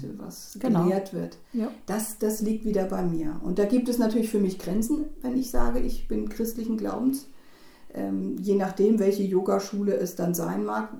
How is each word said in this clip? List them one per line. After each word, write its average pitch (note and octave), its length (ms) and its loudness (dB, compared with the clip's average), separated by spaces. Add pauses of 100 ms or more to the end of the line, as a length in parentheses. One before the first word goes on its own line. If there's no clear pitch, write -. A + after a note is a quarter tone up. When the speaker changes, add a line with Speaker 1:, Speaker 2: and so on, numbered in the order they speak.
Speaker 1:
Mhm. - 160 -10
Speaker 2:
was - 420 -14
Speaker 1:
Genau. G#3 240 4
Speaker 2:
gelehrt F#3+ 300 0
wird, E3+ 240 -8 (160)
Speaker 1:
Ja. A3 160 -2 (160)
Speaker 2:
das, A3 320 -4
das G#3+ 240 -2
liegt A3 240 -2
wieder F#3+ 180 2
bei F#3+ 180 -2
mir. D#3+ 400 0
Und F#3 160 0
da G3+ 60 4
gibt B3 240 2
es A#3 80 0
natürlich A3 320 2
für G#3+ 100 0
mich F#3+ 200 2
Grenzen, A3 480 0 (160)
wenn B3+ 120 -4
ich B3+ 160 -2
sage, A#3+ 300 6
ich - 280 0
bin G#3+ 200 -2
christlichen A3+ 480 -2
Glaubens. G#3+ 500 0 (680)
Ähm, G3 480 -2
je G3 140 2
nachdem, G3 460 4
welche G3 240 2
Yogaschule G3 720 0
es F3+ 180 -2
dann F3 180 0
sein E3+ 320 -2
mag, A3 360 -4